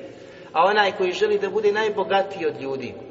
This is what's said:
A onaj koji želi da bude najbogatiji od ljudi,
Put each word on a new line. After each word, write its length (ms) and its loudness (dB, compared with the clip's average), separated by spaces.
A 120 4
onaj 280 4
koji 200 0
želi 260 2
da 120 -2
bude 220 2
najbogatiji 760 0
od 140 -4
ljudi, 340 -6